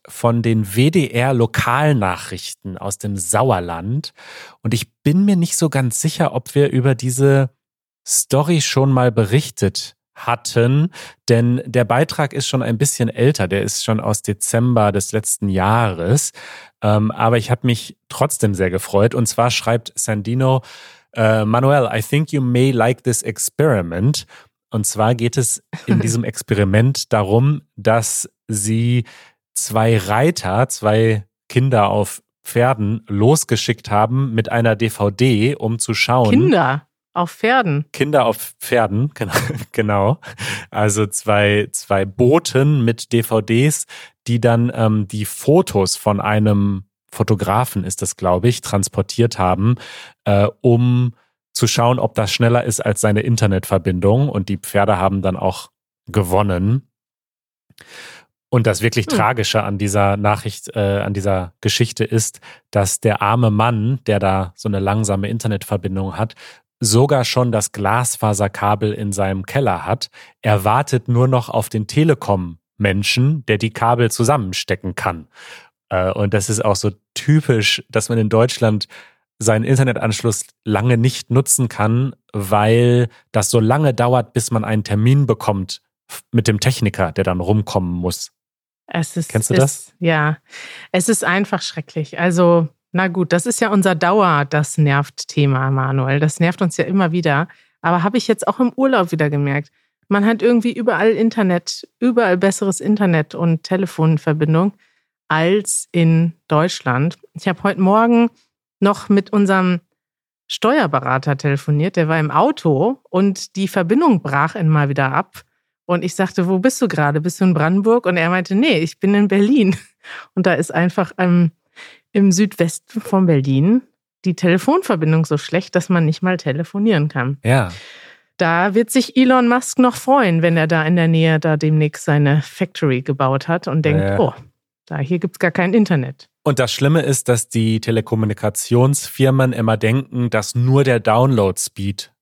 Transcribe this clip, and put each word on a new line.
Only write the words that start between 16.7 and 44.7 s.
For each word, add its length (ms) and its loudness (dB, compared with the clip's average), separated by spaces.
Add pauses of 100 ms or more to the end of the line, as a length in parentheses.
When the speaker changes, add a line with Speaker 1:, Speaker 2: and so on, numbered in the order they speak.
Speaker 1:
ähm, 300 2
aber 260 2
ich 140 -2
habe 160 -2
mich 300 -4 (100)
trotzdem 480 -2
sehr 140 0
gefreut. 440 0
Und 140 0
zwar 240 0
schreibt 420 -4
Sandino, 680 -2 (520)
äh, 300 2
„Manuel, 500 2
I 80 -2
think 300 -2
you 100 -2
may 300 2
like 320 0
this 200 -2
experiment.“ 1040 -2 (460)
Und 140 -2
zwar 300 0
geht 200 -2
es 260 -2 (240)
in 140 2
Speaker 2:
<laughs> 60 0
Speaker 1:
diesem 180 0
Experiment 880 0
darum, 520 2 (120)
dass 540 -2 (180)
sie 560 0 (500)
zwei 440 0
Reiter, 720 0
zwei 560 0 (240)
Kinder 400 2
auf 340 -4 (180)
Pferden 640 0
losgeschickt 840 0
haben 420 0
mit 160 -2
einer 280 2
D 120 0
V 220 -2
D, 440 2
um 220 -4
zu 160 -4
schauen. 360 2
Speaker 2:
Kinder 580 2 (260)
auf 180 -4
Pferden? 640 0
Speaker 1:
Kinder 320 2
auf 340 -4
Pferden, 520 0
<laughs> 20 -20
genau, 200 -6 (380)
genau. 480 0 (500)
Also 380 0
zwei, 640 0
zwei 320 -2
Boten 800 2
mit 300 -2
D 100 2
V 160 0
Ds, 460 0 (420)
die 140 0
dann, 340 2